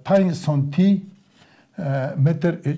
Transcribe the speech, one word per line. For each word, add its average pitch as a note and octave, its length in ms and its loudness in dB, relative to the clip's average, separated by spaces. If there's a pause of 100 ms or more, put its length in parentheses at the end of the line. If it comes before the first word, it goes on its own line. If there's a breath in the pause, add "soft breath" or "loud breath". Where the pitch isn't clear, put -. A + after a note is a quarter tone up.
پنج F#3+ 280 2
سانتی، D#3 680 0 (760 soft breath)
اه، C3+ 380 -4
متر E3 420 0 (200)